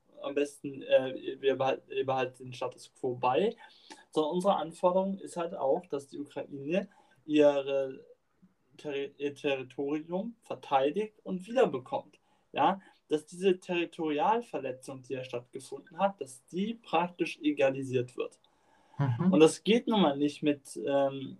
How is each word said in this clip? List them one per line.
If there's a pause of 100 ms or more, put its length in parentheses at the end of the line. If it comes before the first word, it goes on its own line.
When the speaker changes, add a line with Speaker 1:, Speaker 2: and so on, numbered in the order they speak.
(220)
Speaker 1:
am
besten,
äh,
ihr,
ihr
behalt-,
ihr
behaltet
den
Status
quo
bei“, (560)
sondern
unsere
Anforderung
ist
halt
auch,
dass
die
Ukraine (360)
ihre (720)
Terri-,
ihr
Territorium
verteidigt
und
wiederbekommt. (340)
Ja, (260)
dass
diese
Territorialverletzung,
die
ja
stattgefunden
hat,
dass
die
praktisch
egalisiert
wird. (600)
Speaker 2:
Mhm.
Speaker 1:
Und
das
geht
nun
mal
nicht
mit,
ähm,